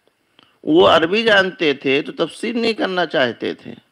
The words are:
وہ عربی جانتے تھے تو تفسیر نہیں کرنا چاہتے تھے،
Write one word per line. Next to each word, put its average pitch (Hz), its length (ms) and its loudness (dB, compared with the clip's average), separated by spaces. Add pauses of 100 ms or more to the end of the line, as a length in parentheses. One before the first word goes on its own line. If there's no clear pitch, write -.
(640)
وہ 180 260 4
عربی 170 340 2
جانتے 190 500 2
تھے 135 280 0
تو 127 100 -10
تفسیر 202 440 -6
نہیں 233 180 -2
کرنا 185 320 -2
چاہتے 123 480 -2
تھے، - 200 -16 (180)